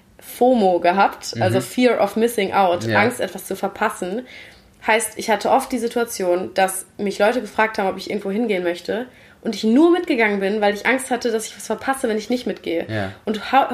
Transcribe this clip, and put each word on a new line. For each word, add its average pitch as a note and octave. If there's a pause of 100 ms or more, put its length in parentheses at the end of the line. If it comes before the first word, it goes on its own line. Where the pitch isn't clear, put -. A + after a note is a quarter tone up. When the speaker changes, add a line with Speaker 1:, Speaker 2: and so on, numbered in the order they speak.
(200)
Speaker 1:
fomo G#3+
gehabt, F#3
Speaker 2:
Mhm. A#2
Speaker 1:
also F#3+
Fear B3
of G3+
Missing A3
Out, F3+
Speaker 2:
Ja. G3+
Speaker 1:
Angst, A3+
etwas G3
zu G3
verpassen. G#3 (600)
Heißt, A3
ich G#3
hatte G#3+
oft B3+
die C4
Situation, G#3+
dass F#3+ (100)
mich G3
Leute A3+
gefragt G#3+
haben, G3
ob F#3
ich -
irgendwo G3
hingehen G3+
möchte F#3 (360)
und A3+
ich -
nur C#4
mitgegangen A#3
bin, G3
weil G3+
ich G3+
Angst B3+
hatte, A#3+
dass G#3+
ich -
was -
verpasse, B3+
wenn G#3+
ich A3
nicht B3
mitgehe. E3+
Speaker 2:
Ja. G#2 (140)
Speaker 1:
Und G#3
hau-, C4+